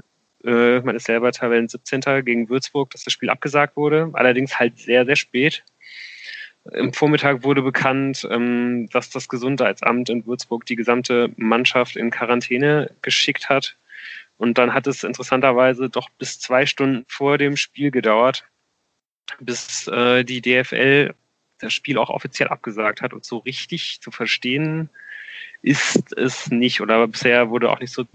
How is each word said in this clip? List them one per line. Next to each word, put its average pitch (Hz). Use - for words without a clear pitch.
äh, 120
man 120
ist 117
selber 117
Tabellen-siebzehnter, 127
gegen 120
Würzburg, 131
dass -
das 123
Spiel -
abgesagt 143
wurde, 151
allerdings 127
halt 120
sehr, 123
sehr 139
spät. -
Im 127
Vormittag 143
wurde 139
bekannt, 135
ähm, 120
dass -
das -
Gesundheitsamt 120
in 113
Würzburg 120
die 123
gesamte 120
Mannschaft 117
in 117
Quarantäne 123
geschickt -
hat. -
Und 120
dann 123
hat 131
es 135
interessanterweise 127
doch 127
bis -
zwei 131
Stunden 135
vor 143
dem 143
Spiel 143
gedauert, 120
bis, -
äh, 123
die 123
D 123
F 127
L 135
das 220
Spiel -
auch 117
offiziell -
abgesagt 107
hat. 123
Und -
so 117
richtig -
zu 113
verstehen 156
ist -
es -
nicht. 120
Oder 110
bisher 120
wurde 117
auch -
nicht 123
so 127